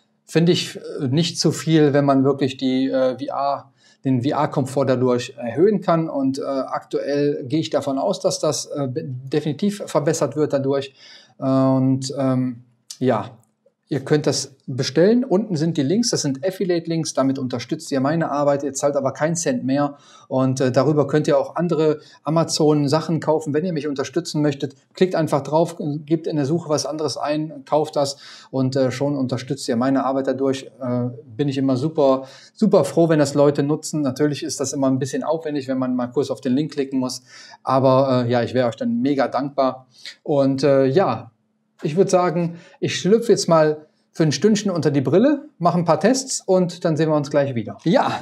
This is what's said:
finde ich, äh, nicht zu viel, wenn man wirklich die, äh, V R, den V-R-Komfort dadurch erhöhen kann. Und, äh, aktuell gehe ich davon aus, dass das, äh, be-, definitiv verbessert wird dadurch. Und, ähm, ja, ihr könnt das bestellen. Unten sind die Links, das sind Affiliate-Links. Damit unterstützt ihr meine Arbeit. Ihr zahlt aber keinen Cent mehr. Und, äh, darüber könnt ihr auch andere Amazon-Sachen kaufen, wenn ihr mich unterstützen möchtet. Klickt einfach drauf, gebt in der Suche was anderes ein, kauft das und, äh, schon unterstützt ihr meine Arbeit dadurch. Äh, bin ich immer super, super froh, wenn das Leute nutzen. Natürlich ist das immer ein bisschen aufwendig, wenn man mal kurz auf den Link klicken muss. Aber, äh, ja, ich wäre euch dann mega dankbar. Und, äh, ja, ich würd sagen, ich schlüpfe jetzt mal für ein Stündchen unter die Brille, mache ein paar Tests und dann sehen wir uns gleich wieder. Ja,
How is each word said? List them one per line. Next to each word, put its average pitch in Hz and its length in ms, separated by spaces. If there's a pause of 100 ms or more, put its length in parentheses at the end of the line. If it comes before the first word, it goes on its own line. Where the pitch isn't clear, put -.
(240)
finde 170 280
ich, - 240
äh, 160 320
nicht 160 320
zu 165 100
viel, 151 440
wenn 139 100
man 135 180
wirklich 135 360
die, 131 300
äh, 131 300
V 135 60 (100)
R, 135 380 (300)
den 131 200
V-R-Komfort 139 640
dadurch 123 500
erhöhen 160 460
kann. 165 260
Und, 135 300
äh, - 40
aktuell 143 1000
gehe 139 160
ich 156 80
davon 135 300
aus, 180 200
dass 180 200
das, - 260
äh, 143 240
be-, 139 160
definitiv 147 800
verbessert 151 520
wird 151 180
dadurch. 135 400 (420)
Und, 131 800
ähm, 127 480 (340)
ja, 117 340 (600)
ihr 123 120
könnt 151 240
das - 260 (140)
bestellen. 170 560
Unten 190 320
sind 160 200
die 165 60
Links, 139 280
das 156 120
sind 135 240
Affiliate-Links. 170 680
Damit 135 280
unterstützt 131 500
ihr 139 80
meine 151 320
Arbeit. 143 320
Ihr 143 100
zahlt 143 220
aber 131 180
keinen 160 220
Cent 127 300
mehr. 139 340 (300)
Und, 131 320
äh, 131 100
darüber 139 380
könnt 151 180
ihr 151 100
auch 131 200
andere 156 420 (240)
Amazon-Sachen 156 960
kaufen, 156 340
wenn 156 120
ihr 185 80
mich 151 160
unterstützen 147 540
möchtet. 139 340 (180)
Klickt 185 220
einfach 156 240
drauf, 156 340 (320)
gebt 160 220
in 170 80
der 135 100
Suche 170 220
was 147 180
anderes 156 300
ein, 151 480
kauft 147 320
das 143 220 (340)
und, 131 240
äh, 131 160
schon 143 240
unterstützt 127 520
ihr 127 60
meine 131 300
Arbeit 135 240
dadurch. 135 420 (100)
Äh, 123 280 (280)
bin 143 120
ich 135 100
immer 135 180
super, 135 520 (260)
super 185 300
froh, 165 240
wenn 160 100
das 143 160
Leute 147 300
nutzen. 151 380
Natürlich 147 420
ist 151 160
das 135 120
immer 139 140
ein 131 140
bisschen 135 240
aufwendig, 147 420
wenn 131 120
man 127 180
mal 123 100
kurz 127 240
auf 127 100
den 127 120
Link 147 220
klicken 135 260
muss. 127 220 (420)
Aber, 131 600
äh, 120 60
ja, 120 140
ich 107 100
wäre 123 140
euch 117 80
dann 117 240
mega 135 260
dankbar. 131 600 (340)
Und, 135 400
äh, 135 240
ja, 139 460 (500)
ich 156 140
würd 196 140
sagen, 175 480 (200)
ich - 220
schlüpfe 214 320
jetzt - 160
mal 156 380 (260)
für 170 120
ein 151 80
Stündchen 202 380
unter 160 200
die 139 100
Brille, 220 480 (100)
mache 170 200
ein 170 80
paar 156 120
Tests - 460
und 185 400
dann 160 140
sehen 156 100
wir 151 80
uns 139 140
gleich 139 240
wieder. 110 300
Ja, - 380